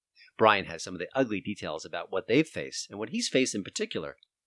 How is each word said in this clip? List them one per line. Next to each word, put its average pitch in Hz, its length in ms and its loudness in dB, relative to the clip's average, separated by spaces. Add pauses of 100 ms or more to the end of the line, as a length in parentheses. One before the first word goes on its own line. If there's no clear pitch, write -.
(380)
Brian 104 280 8
has 82 160 -8
some 92 120 -10
of 85 60 -8
the 87 140 -6
ugly 113 260 0
details 87 440 -6
about 85 280 -8
what 95 160 -2
they've 147 180 4
faced - 440 -8
and 98 80 -12
what 110 100 -6
he's 233 200 -4
faced 131 260 2
in 101 100 -2
particular 82 520 -6 (300)